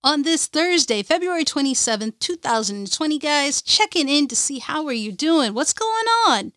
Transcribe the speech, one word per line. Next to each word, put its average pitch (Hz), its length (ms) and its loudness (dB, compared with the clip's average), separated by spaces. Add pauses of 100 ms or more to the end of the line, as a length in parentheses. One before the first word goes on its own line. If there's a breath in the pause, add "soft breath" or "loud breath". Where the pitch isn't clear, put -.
on 285 200 2
this 320 260 0
Thursday, 311 520 2
February 349 440 0
twenty-seventh, 240 720 -2
two - 160 -4
thousand 220 440 -2
and 196 140 -6
twenty, 302 280 -2
guys. 294 420 0
Checking 339 460 2
in 285 180 2
to - 80 -8
see 269 240 -2
how 311 280 -6
are 269 60 -4
you 214 200 -4
doing, 269 420 2
what's 247 180 0
going 453 340 -2 (200)
on. 240 300 2